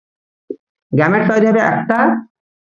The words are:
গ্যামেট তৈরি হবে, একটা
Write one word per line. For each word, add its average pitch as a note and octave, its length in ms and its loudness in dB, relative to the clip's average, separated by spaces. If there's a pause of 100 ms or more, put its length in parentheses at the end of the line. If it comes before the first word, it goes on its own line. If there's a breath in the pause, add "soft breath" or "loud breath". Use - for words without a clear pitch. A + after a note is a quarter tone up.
(920)
গ্যামেট D#3+ 380 2
তৈরি A3 200 2
হবে, A3 120 2 (100)
একটা - 260 -2 (680)